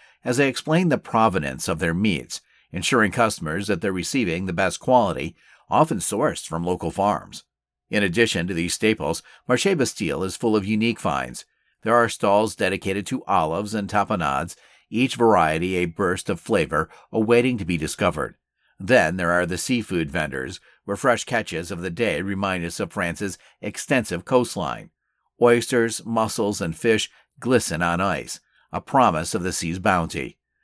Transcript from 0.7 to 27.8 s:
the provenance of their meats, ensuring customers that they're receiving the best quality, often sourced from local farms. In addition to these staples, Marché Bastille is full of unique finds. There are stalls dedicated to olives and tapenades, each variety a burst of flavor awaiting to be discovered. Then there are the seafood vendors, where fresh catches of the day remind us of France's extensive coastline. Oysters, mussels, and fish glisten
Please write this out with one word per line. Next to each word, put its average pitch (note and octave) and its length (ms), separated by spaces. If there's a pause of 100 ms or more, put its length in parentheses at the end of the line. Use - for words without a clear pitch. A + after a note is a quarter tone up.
the C3 80
provenance F2 680
of D#2+ 120
their E2 140
meats, F2 480 (300)
ensuring G2 400
customers G2 560
that F#2+ 140
they're G2 120
receiving F#2 520
the F#2 80
best F2+ 260
quality, F2+ 560 (340)
often D#3+ 280
sourced A2+ 500
from E2 160
local F2 280
farms. F#2+ 520 (460)
In G#2 120
addition G2 460
to G2 60
these E2+ 200
staples, E2 500 (260)
Marché F3 280
Bastille E2+ 460
is F#2 140
full A2 180
of G2 100
unique A2 340
finds. C2 460 (360)
There A2+ 140
are A#2 120
stalls G#2 480
dedicated F#2+ 520
to B2+ 180
olives F#2 480
and G2+ 160
tapenades, F2 640 (340)
each B2+ 260
variety F#2 600
a F2+ 100
burst F2+ 440
of F2+ 100
flavor D#2+ 500 (220)
awaiting A#2+ 460
to F#2+ 80
be F2 100
discovered. D2+ 600 (440)
Then F#2 380
there F2 140
are F2 140
the F2 120
seafood F#2 520
vendors, C#2+ 520 (240)
where G2+ 100
fresh A#2+ 300
catches F2+ 460
of F2 100
the F#2 80
day E2+ 320
remind F#2+ 420
us E2 160
of F#2+ 140
France's F2+ 440 (240)
extensive G#2+ 600
coastline. E2+ 680 (500)
Oysters, A#2+ 640
mussels, G#2+ 560
and E2 120
fish A2 380 (300)
glisten A2 400